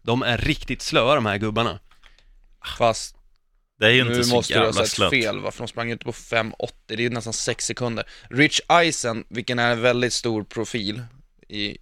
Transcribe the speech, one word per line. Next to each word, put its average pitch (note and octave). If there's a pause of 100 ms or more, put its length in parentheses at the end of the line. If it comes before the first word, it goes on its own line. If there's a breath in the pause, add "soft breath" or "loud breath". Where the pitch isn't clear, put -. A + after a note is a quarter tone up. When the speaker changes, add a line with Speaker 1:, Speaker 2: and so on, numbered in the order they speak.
Speaker 1:
De B2
är A#2
riktigt -
slöa, C#3
de B2
här G2+
gubbarna. G#2+ (1000 soft breath)
Speaker 2:
Fast - (640)
Speaker 3:
Det G#2+
är A2+
ju B2+
Speaker 2:
nu A#2
Speaker 3:
inte A#2+
så A#2+
Speaker 2:
måste -
du A2
ha G#2
Speaker 3:
jävla A2
Speaker 2:
sett -
Speaker 3:
slött. G2
Speaker 2:
fel, G#2
va? G2
För -
de A#2
sprang A#2
ju A#2
inte A2+
på A#2+
fem A2+
åttio. - (120)
Det A2
är A2+
ju A#2+
nästan A2+
sex -
sekunder. A#2 (260 loud breath)
Rich C#3+
Eisen, D3+
vilken A#2+
är A#2+
en A#2
väldigt B2
stor A2+
profil G#2+ (460)
i G#2